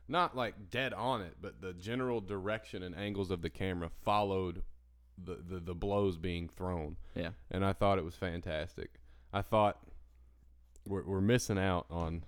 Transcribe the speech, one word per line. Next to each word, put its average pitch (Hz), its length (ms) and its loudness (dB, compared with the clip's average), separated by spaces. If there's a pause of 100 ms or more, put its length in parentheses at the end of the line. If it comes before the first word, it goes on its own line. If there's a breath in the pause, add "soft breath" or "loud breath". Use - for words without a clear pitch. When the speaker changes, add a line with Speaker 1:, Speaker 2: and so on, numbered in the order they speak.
Speaker 1:
Not, 151 280 2
like, 110 360 -2
dead 127 220 0
on 113 280 0
it, 85 180 -10
but 98 220 -10
the 92 120 -6
general 117 460 -2
direction 101 640 -4
and 90 120 -6
angles 98 360 -2
of 87 120 0
the 85 60 0
camera 90 400 -2
followed 95 720 2 (540)
the, 90 180 -8
the, 90 240 -8
the 87 160 -6
blows 101 420 4
being 85 320 -2
thrown. 85 480 -2 (180 soft breath)
Speaker 2:
Yeah. 85 160 -2 (200)
Speaker 1:
And 95 120 2
I 98 100 4
thought 101 260 4
it 82 40 0
was 85 120 -6
fantastic. 82 840 -4 (320 soft breath)
I 101 120 0
thought 107 360 6 (1080)
we're, 95 160 -2
we're 95 180 2
missing 110 380 4
out 95 320 2
on 82 360 -2